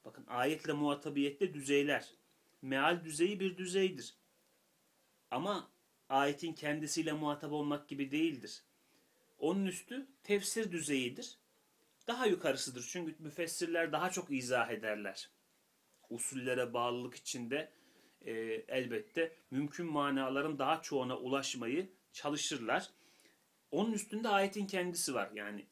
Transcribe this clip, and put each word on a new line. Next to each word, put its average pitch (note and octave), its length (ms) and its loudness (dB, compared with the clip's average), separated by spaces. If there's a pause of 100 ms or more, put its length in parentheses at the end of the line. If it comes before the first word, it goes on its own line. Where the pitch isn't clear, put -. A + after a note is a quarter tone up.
Bakın B2+ 220 -18
ayetle C#3+ 460 2
muhatabiyette C#3+ 800 0
düzeyler. C#3+ 560 4 (520)
Meal C#3+ 420 2
düzeyi E3 360 2
bir F#3 180 0
düzeydir. F#3 560 0 (1160)
Ama D3 400 -2 (380)
ayetin C#3+ 440 2
kendisiyle D3+ 600 -2
muhatap D3 380 -2
olmak D3 360 0
gibi C#3 240 -4
değildir. D3+ 520 -2 (760)
Onun F#3+ 260 2
üstü B3 420 -6 (160)
tefsir G3+ 480 0
düzeyidir. C3+ 640 0 (720)
Daha B3 180 2
yukarısıdır. C#3 640 2
Çünkü D#3+ 280 -4
müfessirler E3 720 -2
daha D#3 180 2
çok F3+ 220 -4
izah B2 380 2
ederler. G#2 600 -4 (800)
Usullere B2 640 -2
bağlılık B2 420 0
içinde, C3 560 -4 (540)
e, A2+ 80 -4 (340)
elbette C3 680 0 (160)
mümkün C#3+ 340 -2
manaların C#3 720 2
daha D3 220 2
çoğuna B2+ 360 0
ulaşmayı C3 720 -2 (240)
çalışırlar. D3 760 0 (840)
Onun G#3+ 220 2
üstünde G#3+ 360 -2
ayetin G3 380 4
kendisi F3+ 460 0
var. G#2 220 0
Yani G#2 360 -8